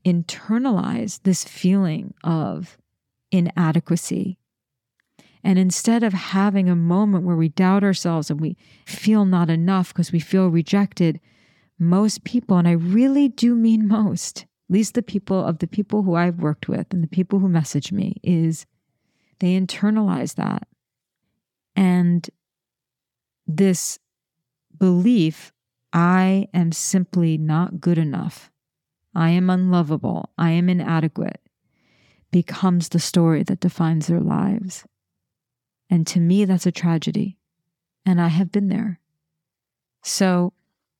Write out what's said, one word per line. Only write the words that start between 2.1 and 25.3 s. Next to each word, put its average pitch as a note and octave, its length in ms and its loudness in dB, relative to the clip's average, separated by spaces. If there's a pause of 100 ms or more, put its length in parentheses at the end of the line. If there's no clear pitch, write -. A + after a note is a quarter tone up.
of D#3+ 560 -4 (540)
inadequacy. F3+ 1080 -2 (1040)
And F#3+ 160 2
instead G3+ 420 2
of A3 120 0
having F#3+ 560 0
a F3+ 60 2
moment F#3 480 2
where F3 120 0
we D#3+ 140 2
doubt F#3+ 340 2
ourselves E3+ 480 -2
and D3 100 -4
we D#3+ 160 -6 (280)
feel G#3+ 400 2
not F3 240 2
enough F3 440 0
'cause - 180 -2
we E3+ 80 0
feel F#3 300 0
rejected, E3+ 680 0 (580)
most F#3+ 460 2
people, A3+ 340 0
and F3 100 4
I E3+ 40 4
really A#3+ 580 2
do A#3+ 260 0
mean A3+ 320 2
most, G#3 540 -2
at - 320 -10
least G#3 220 0
the A#3+ 80 -2
people, F#3+ 400 -2
of E3 160 -2
the E3+ 80 -4
people G#3 360 -2
who F3 120 0
I've F3 260 0
worked D3+ 260 -4
with - 260 -4
and F3 100 0
the D#3+ 40 -2
people F#3 320 -2
who F#3+ 80 2
message D#3+ 440 -2
me, G3 320 -4
is E3 420 0 (760)
they F#3 200 0
internalize G3 760 -2
that. - 320 -6 (1080)
And F3+ 520 2 (1200)
this F3 540 0 (760)
belief, F3+ 800 2 (400)